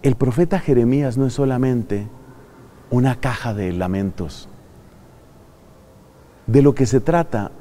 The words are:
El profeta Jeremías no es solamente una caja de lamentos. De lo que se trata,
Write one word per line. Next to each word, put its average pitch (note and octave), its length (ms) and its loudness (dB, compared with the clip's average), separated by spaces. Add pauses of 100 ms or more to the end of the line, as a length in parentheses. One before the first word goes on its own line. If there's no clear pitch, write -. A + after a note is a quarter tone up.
El C3 140 2
profeta D#3+ 440 0
Jeremías B2+ 580 2
no C3+ 100 2
es A#2+ 60 -4
solamente B2 760 -2 (800)
una B2 260 2
caja A#2 380 -6
de F#2+ 200 -4
lamentos. F#2 720 -4 (2000)
De C3 160 6
lo C#3 140 6
que C3 100 2
se B2+ 140 2
trata, D#3 600 -2